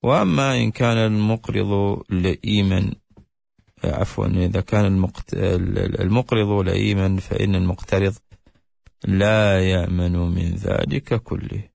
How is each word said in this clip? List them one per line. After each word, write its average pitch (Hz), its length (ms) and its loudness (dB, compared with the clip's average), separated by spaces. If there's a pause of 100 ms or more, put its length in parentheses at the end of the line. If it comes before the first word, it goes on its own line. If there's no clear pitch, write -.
وأما 139 540 2
إن 113 140 0
كان 117 260 0
المقرض 104 1120 0
لئيما، 95 840 0 (880)
عفوًا، 98 440 -4
إذا 95 340 0
كان 104 240 0
المقت-، 95 480 -2
ال-، 92 440 -2
ال-، - 240 -2
المقرض 104 640 0
لئيما 95 540 0
فإن 98 360 -2
المقترض 95 600 0 (880)
لا 98 680 4
يأمن 90 420 0
من 87 440 0
ذلك - 580 -2
كله. - 600 -6